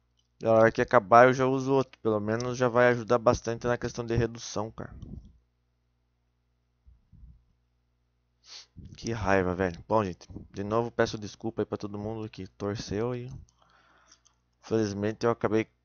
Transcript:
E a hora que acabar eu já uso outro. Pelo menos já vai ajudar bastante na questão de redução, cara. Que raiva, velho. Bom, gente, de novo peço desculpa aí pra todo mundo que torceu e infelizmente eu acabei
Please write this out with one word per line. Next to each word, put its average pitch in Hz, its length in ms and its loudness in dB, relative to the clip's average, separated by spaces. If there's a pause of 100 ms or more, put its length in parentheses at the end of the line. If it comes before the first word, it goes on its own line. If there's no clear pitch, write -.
(420)
E - 40 -10
a 113 60 2
hora 113 200 8
que 123 100 -2
acabar 117 460 8
eu 127 60 6
já 131 140 0
uso 131 260 0
outro. 135 280 0
Pelo 107 180 0
menos 117 380 -4
já 127 100 0
vai 123 220 4
ajudar 120 280 0
bastante 117 480 0
na 120 120 -2
questão 120 280 -8
de 113 100 -2
redução, 113 540 -4
cara. - 240 -14 (4000)
Que 113 160 -6
raiva, 95 420 0
velho. 87 320 -2
Bom, 107 160 2
gente, 90 240 -8 (240)
de 98 120 -8
novo 113 280 -2
peço 113 260 -2
desculpa 110 440 -10
aí 104 40 -2
pra 110 120 -8
todo 104 200 -10
mundo 107 320 -10
que 95 180 -14
torceu 104 680 -6
e 123 160 -14 (1300)
infelizmente 107 640 -4
eu 117 60 4
acabei 110 380 -2 (160)